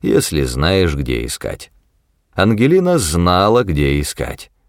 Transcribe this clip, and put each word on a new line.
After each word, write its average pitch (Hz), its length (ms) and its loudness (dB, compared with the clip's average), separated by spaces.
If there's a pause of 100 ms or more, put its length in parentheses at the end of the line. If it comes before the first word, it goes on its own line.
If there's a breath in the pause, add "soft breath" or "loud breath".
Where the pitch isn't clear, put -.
если 87 420 0
знаешь, 78 520 0
где 62 300 -4
искать. - 460 -10 (640)
Ангелина 147 640 2
знала, 90 640 2
где 73 380 0
искать. - 500 -8 (180)